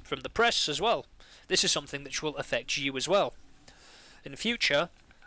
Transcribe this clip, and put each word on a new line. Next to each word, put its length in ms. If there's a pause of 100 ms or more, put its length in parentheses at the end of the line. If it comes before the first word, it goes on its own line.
from 180
the 100
press 360
as 140
well, 240 (440)
this 160
is 80
something 320
which 180
will 140
affect 420
you 180
as 120
well. 260 (880)
In 80
the 60
future, 500 (380)